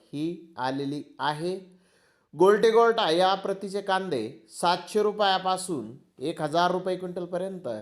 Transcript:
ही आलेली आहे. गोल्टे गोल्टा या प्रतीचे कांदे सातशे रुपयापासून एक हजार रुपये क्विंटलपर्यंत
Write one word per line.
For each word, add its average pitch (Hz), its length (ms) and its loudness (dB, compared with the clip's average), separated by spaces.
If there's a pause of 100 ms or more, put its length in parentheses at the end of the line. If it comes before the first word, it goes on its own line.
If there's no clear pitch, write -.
ही 165 520 -8
आलेली 139 440 -4 (180)
आहे. 151 340 -2 (800)
गोल्टे 202 360 6
गोल्टा 226 400 4
या 185 260 4
प्रतीचे 196 460 -6
कांदे 185 460 -2 (220)
सातशे 180 520 0
रुपयापासून 185 920 0 (220)
एक 165 240 -6
हजार 165 280 2
रुपये 180 260 -2
क्विंटलपर्यंत 180 720 -8 (140)